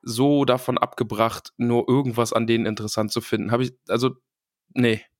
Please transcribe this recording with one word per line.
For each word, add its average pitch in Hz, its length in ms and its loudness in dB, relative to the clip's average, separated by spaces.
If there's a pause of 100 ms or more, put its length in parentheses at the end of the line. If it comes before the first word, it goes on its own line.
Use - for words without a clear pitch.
so 139 420 2
davon 127 340 0
abgebracht, 110 800 -2
nur 120 320 0
irgendwas 123 460 2
an 117 120 0
denen 113 200 2
interessant 107 440 -4
zu 117 120 -2
finden. 104 280 -2
Hab 120 100 0
ich, 127 120 -2 (160)
also 127 280 0 (580)
nee. 117 280 2 (180)